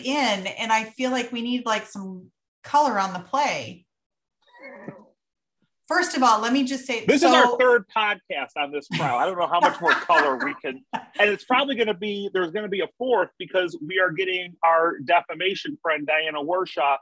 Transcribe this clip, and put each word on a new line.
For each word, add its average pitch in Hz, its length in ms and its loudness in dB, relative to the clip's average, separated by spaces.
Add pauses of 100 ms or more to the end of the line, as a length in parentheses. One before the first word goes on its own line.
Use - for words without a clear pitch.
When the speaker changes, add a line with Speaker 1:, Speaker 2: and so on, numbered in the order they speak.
Speaker 1:
in, 240 400 0
and 220 260 -4
I 220 120 2
feel 254 260 -4
like 247 220 -4
we 240 100 -8
need, 240 240 -4
like, 214 220 -2
some 190 420 -14 (340)
color 269 360 2
on 190 140 -2
the 180 80 -8
play. 180 640 -4 (2000)
First 349 300 0
of 254 60 0
all, 220 180 6
let 233 100 0
me 269 140 2
just 262 200 -6
say, 226 200 -6
Speaker 2:
This 269 180 4
is 262 80 6
Speaker 1:
so - 20 6 (200)
Speaker 2:
our 233 40 -4
third 247 300 4
podcast 196 720 -4
on 143 160 -4
this 143 160 -6
trial. 143 280 -2
I 135 80 2
don't 180 140 -2
know 165 80 2
how 170 140 2
much - 180 2
more 165 140 2
color 151 420 2
we 135 200 -4
can, 135 340 -10
Speaker 1:
<laughs> - 40 -20
Speaker 2:
and - 360 0
it's 196 160 -4
probably 269 300 0
gonna 214 180 0
be, 202 400 -2
there's 180 180 0
gonna 208 160 -6
be 185 140 -4
a 156 160 -4
fourth 240 320 0 (100)
because 175 460 -2
we 185 120 -4
are 185 140 2
getting 180 540 -6
our 165 340 4
defamation 170 840 -2
friend, 151 240 -2
Diana 156 380 -2
Warshaw, 165 580 0